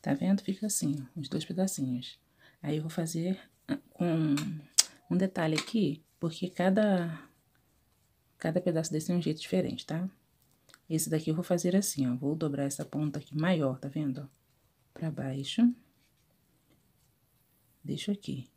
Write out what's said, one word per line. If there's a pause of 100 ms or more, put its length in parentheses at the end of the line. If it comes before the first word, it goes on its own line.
Tá
vendo?
Fica
assim,
ó,
os
dois
pedacinhos. (440)
Aí
eu
vou
fazer, (300)
ah, (140)
com (760)
um
detalhe
aqui, (160)
porque
cada, (1080)
cada
pedaço
desse
tem
um
jeito
diferente,
tá? (800)
Esse
daqui
eu
vou
fazer
assim,
ó,
vou
dobrar
essa
ponta
aqui
maior,
tá
vendo? (680)
Pra
baixo. (2250)
Deixo
aqui.